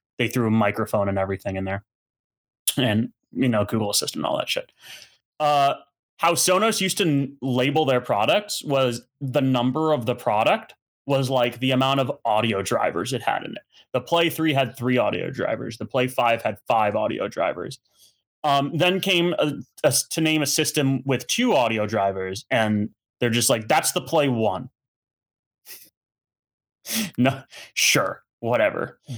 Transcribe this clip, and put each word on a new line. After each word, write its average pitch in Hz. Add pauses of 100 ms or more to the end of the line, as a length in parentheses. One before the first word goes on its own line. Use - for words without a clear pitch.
(180)
they 120
threw 117
a 110
microphone 104
and 98
everything 95
in 95
there, 98 (880)
and, 117 (180)
you 127
know, 110
Google 107
Assistant -
and -
all -
that -
shit. - (680)
Uh, 143 (420)
how 170
Sonos 196
used 190
to 202
n-, 143
label 135
their 127
products 123
was 131 (140)
the 139
number 131
of 127
the 123
product 123 (340)
was, 135
like, 123
the 131
amount 131
of 123 (140)
audio 107
drivers 110
it 120
had -
in -
it. - (320)
The 123
Play 170
Three 160
had 135
three 127
audio 101
drivers. 113
The -
Play 127
Five 117
had 107 (100)
five 110
audio 101
drivers. 90 (640)
Um, 139
then 180
came 175
a, 151 (320)
a -
s-, -
to -
name 156
a 143
system 139
with 139
two 240
audio 113
drivers, 98
and 107 (320)
they're 120
just 113
like, 113
"That's 156
the 180
Play 147
One." 110 (960)
<laughs> - (1400)
No, 131 (320)
sure, - (160)
whatever. 113 (180)